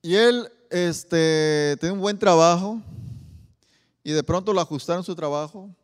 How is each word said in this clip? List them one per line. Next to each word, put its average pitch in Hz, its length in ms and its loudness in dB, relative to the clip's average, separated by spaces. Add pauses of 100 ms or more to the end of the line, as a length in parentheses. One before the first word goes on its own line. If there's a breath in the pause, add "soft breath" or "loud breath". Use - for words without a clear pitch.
Y 170 140 0
él, 240 340 2 (200)
este, 156 1080 0
tenía 170 140 -4
un 196 80 -6
buen 202 180 -2
trabajo 185 640 4 (1200 loud breath)
y 147 80 -12
de 151 140 -2
pronto 185 280 -2
lo 185 80 2
ajustaron 170 440 -4
su 185 100 -8
trabajo. 156 560 -6 (140)